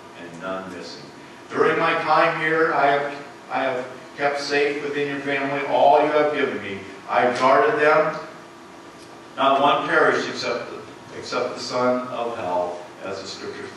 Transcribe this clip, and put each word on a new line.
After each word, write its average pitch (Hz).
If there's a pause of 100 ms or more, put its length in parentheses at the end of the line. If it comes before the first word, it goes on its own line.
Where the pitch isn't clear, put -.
(200)
and 85
none 95
missing. - (460)
During 160
my 165
time 160
here, 160
I 143
have, 143 (360)
I 135
have 127 (300)
kept 117
safe 147
within 143
your 143
family 139
all 143
you 151
have 151
given -
me. 98 (300)
I 101
have 123
guarded 123
them. 151 (1200)
Not 139
one 151
perished -
except -
the, - (380)
except 123
the 123
son 123
of 117
hell, 98 (200)
as 95
the 95
scriptures -